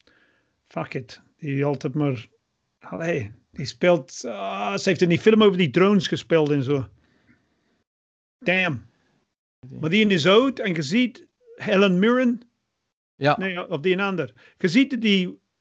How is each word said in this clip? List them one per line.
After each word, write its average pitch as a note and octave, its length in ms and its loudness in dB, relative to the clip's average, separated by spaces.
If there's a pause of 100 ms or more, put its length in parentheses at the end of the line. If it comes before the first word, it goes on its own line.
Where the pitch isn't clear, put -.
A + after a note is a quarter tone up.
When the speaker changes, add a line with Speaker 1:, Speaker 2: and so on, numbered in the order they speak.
(680)
Speaker 1:
Fuck - 280 -12
it. B2+ 260 -12 (180)
Die C#3 260 -4
altijd C#3 300 -4
maar, C#3+ 340 -4 (520)
allee, D3+ 520 -8 (200)
die C3 140 -10
speelt, F3 600 -2
ah, G3 500 -8
ze G3 120 -2
heeft F3+ 140 0
in F3 60 4
die E3 120 2
film A3 220 6
over F#3+ 160 4
die E3+ 120 0
drones F#3+ 380 2
gespeeld D#3 420 0
en C#3+ 120 0
zo. C3 240 -2 (1500)
Damn. F3+ 460 -2 (840)
Speaker 2:
Ja. B2+ 120 -16
Speaker 1:
Maar D#3 100 -4
die G#3+ 160 2
is F3 200 0
oud A#3+ 320 4
en G3 160 -4
je E3 80 -4
ziet G#3 440 -2 (300)
Helen G3 420 2
Mirren. A#3+ 420 2 (760)
Speaker 2:
Ja. C#3+ 220 0
Speaker 1:
Nee, F#3 300 -6
of D#3+ 120 -6
die F3+ 120 0
een F#3 80 0
ander. F#3 320 -4 (260)
Je F#3 100 -2
ziet B3+ 320 2
die, G3 380 0 (220)